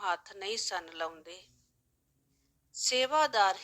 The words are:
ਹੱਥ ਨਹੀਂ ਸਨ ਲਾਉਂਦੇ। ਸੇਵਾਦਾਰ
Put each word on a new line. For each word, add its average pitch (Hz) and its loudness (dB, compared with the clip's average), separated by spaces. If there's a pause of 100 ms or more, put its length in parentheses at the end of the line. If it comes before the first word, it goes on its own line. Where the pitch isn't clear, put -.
ਹੱਥ 180 -2
ਨਹੀਂ 202 -6
ਸਨ 175 -6
ਲਾਉਂਦੇ। 165 -8 (1300)
ਸੇਵਾਦਾਰ 254 2